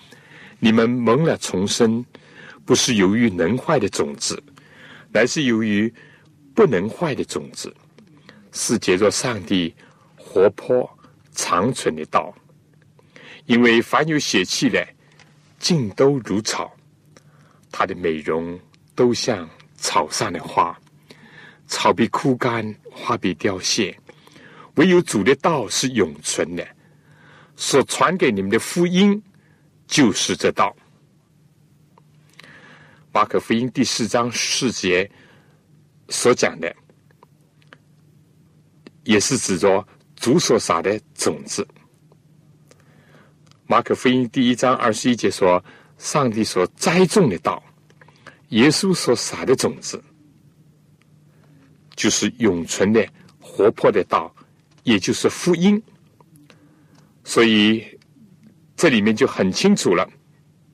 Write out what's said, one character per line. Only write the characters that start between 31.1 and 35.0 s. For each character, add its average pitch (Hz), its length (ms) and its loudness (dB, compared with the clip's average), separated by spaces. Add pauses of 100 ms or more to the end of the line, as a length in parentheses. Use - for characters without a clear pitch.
马 107 120 0
可 101 160 -2
福 - 120 -6
音 120 200 0
第 139 100 -2
四 110 240 -2
章 120 240 -2
十 - 400 -2
四 - 20 -6
节 92 380 -2 (1000)